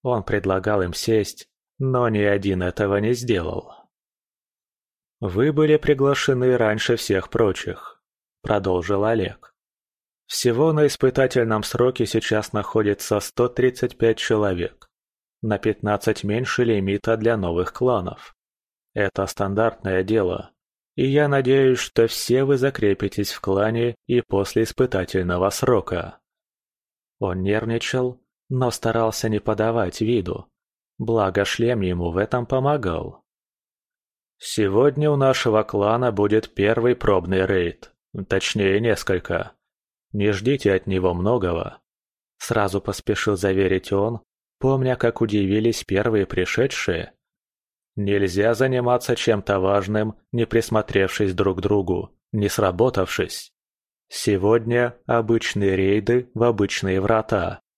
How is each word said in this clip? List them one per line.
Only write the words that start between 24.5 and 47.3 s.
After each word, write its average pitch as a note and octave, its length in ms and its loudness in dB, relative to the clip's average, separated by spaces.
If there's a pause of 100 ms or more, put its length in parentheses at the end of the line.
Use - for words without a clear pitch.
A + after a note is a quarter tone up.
испытательного F#2 840 0
срока». F#2 720 -2 (1000)
Он F#2 220 -4
нервничал, A#2 800 -2 (260)
но B2+ 240 -2
старался A2+ 560 0
не G#2+ 120 0
подавать G#2+ 600 -2
виду. G#2+ 500 -2 (480)
Благо, G#2 460 0
шлем A#2 380 0
ему F2 300 -2
в E2+ 60 -4
этом A#2 280 -2
помогал. C3 800 -2 (1120)
«Сегодня C3 760 0
у D3 60 0
нашего B2+ 460 2
клана A2 500 0
будет G#2 400 0
первый A2+ 420 2
пробный F#2+ 500 2
рейд, F2+ 480 -2 (360)
точнее, G2 500 0
несколько. F#2+ 720 -2 (600)
Не G#2 180 2
ждите G#2 420 0
от F#2+ 140 -2
него F#2 260 0
многого», — F2 680 -2 (560)
сразу G2+ 420 -2
поспешил - 560 -2
заверить F#2+ 560 0
он, G#2+ 300 -2 (420)
помня, C3 320 2
как A#2 240 0
удивились G#2+ 640 0
первые G#2 420 0
пришедшие. F#2 880 -2 (840)